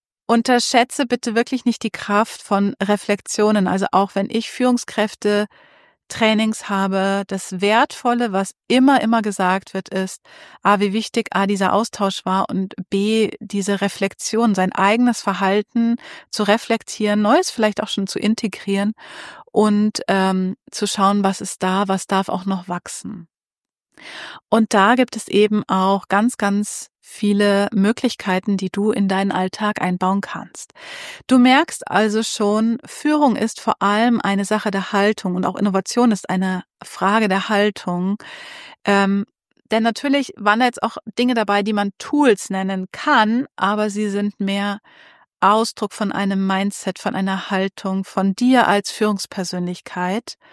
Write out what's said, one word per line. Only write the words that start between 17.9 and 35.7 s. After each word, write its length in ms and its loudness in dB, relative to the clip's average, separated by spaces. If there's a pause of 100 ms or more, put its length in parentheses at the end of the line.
zu 100 -6
integrieren 760 -2 (580)
und, 560 2
ähm, 480 2 (160)
zu 160 -4
schauen, 380 2
was 160 0
ist 200 -10
da, 280 0
was 180 -2
darf 220 0
auch 160 -4
noch 240 -4
wachsen. 580 -10 (1200)
Und 240 2
da 220 4
gibt 220 0
es 100 -12
eben 400 2
auch 400 0
ganz, 300 0
ganz 500 -4 (240)
viele 640 2
Möglichkeiten, 840 0
die 120 -4
du 220 0
in 160 0
deinen 240 0
Alltag 500 -4
einbauen 400 0
kannst. 500 -14 (560)
Du 100 4
merkst 520 4
also 340 2
schon, 640 0
Führung 500 2
ist 240 -2
vor 220 -2
allem 400 2
eine 240 0
Sache 260 -2
der 220 -4
Haltung 420 2
und 100 0
auch 120 -2
Innovation 540 2